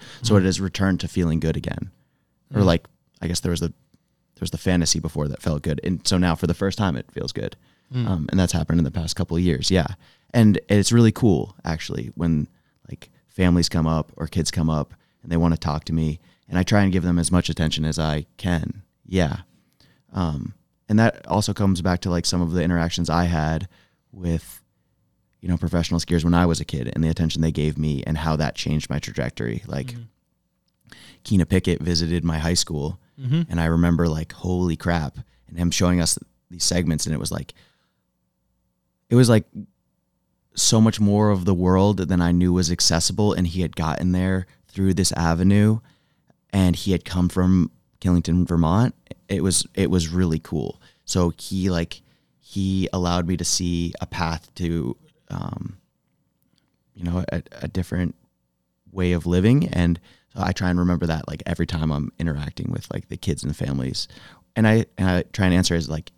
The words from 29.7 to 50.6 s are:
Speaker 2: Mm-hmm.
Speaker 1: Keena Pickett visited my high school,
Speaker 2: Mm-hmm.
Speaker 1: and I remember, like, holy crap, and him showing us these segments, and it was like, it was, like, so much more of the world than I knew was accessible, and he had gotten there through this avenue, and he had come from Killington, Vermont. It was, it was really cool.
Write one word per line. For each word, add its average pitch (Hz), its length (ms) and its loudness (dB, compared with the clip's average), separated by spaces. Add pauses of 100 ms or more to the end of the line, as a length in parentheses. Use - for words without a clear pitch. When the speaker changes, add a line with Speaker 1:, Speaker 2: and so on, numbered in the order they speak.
Speaker 2:
Mm-hmm. 120 140 -14 (1200)
Speaker 1:
Keena 92 220 2
Pickett 90 360 0
visited 82 420 -2
my 80 140 0
high 82 160 0
school, 80 460 -4 (200)
Speaker 2:
Mm-hmm. 139 300 -2
Speaker 1:
and 85 100 -2
I 82 60 0
remember, 85 420 4
like, 78 240 -4
holy 90 440 -2
crap, 82 420 -2 (300)
and 82 100 -12
him 87 140 0
showing 90 280 2
us - 180 -2 (320)
these 87 140 -10
segments, 82 400 0
and 78 100 -4
it 62 40 -4
was - 140 -6
like, - 200 -8 (1600)
it 117 60 4
was, 123 120 8
like, 110 160 4 (1080)
so - 260 2
much 110 200 4
more 104 300 4
of 92 140 0
the 98 100 2
world 92 440 4
than 90 220 0
I 87 120 2
knew 87 200 4
was 90 180 2
accessible, 90 640 0
and 90 140 0
he 87 160 -4
had 82 140 -4
gotten 82 360 -2
there 92 340 0 (220)
through 95 260 0
this 90 180 0
avenue, 98 680 4 (720)
and 92 240 4
he - 160 -2
had 87 120 0
come 90 240 0
from 92 420 2 (300)
Killington, 87 460 2
Vermont. 87 480 2 (340)
It 90 140 -2
was, 92 320 0
it 98 160 0
was 85 180 2
really 85 300 0
cool. 71 420 -6 (240)